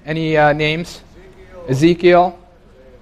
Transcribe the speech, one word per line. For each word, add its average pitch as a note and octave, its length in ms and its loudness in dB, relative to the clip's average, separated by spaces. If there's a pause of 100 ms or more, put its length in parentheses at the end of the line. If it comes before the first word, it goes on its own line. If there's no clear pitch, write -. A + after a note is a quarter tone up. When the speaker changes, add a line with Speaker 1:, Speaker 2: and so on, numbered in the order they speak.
Speaker 1:
Any, D#3+ 320 -4
uh, D3 160 2
names? D3+ 500 -6 (680)
Speaker 2:
Ezekiel. - 0 -
Speaker 1:
Ezekiel, F3 720 2 (640)